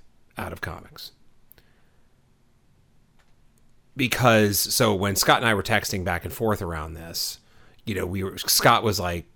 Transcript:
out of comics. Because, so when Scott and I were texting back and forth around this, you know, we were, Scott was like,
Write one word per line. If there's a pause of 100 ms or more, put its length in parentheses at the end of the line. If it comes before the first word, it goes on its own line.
(380)
out
of
comics. (2750)
Because,
so
when
Scott
and
I
were
texting
back
and
forth
around
this, (460)
you
know,
we
were,
Scott
was
like, (100)